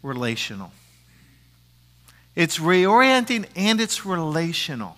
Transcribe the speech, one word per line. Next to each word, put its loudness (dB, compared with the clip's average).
relational. -6
It's 0
reorienting 4
and 2
it's -4
relational. -4